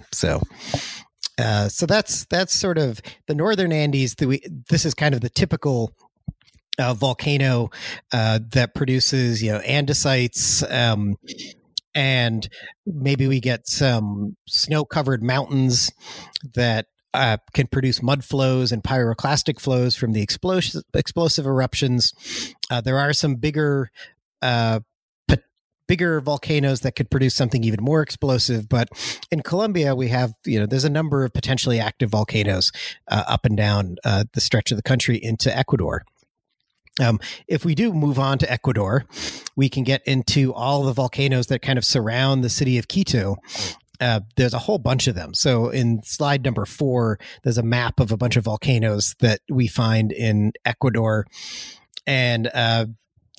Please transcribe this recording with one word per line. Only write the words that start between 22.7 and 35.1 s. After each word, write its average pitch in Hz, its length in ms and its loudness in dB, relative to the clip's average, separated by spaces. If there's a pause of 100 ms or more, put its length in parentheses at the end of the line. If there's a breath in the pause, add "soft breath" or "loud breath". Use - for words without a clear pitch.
there 131 200 0
are 143 120 2
some 143 240 0
bigger, 143 540 0 (540 loud breath)
uh, 113 380 2 (460)
p-, 139 100 4 (500)
bigger 165 340 2
volcanoes 139 600 0
that 131 140 -2
could 120 140 -2
produce 131 240 2
something 123 300 0
even 107 200 2
more 151 200 2
explosive. 120 680 0
But 117 200 2 (420 loud breath)
in 151 100 0
Colombia, 175 540 0
we 127 140 0
have, 123 240 0 (120)
you 110 140 0
know, 104 80 0
there's 131 160 0
a 151 80 2
number 143 320 0
of 120 100 -2
potentially 127 460 0
active 107 320 -2
volcanoes, 104 600 0 (360 loud breath)
uh, 104 180 0
up - 200 0
and 107 120 2
down, 101 460 0
uh, 107 300 2
the - 80 -2
stretch - 280 0
of 107 80 -2
the 113 60 -4
country 123 340 2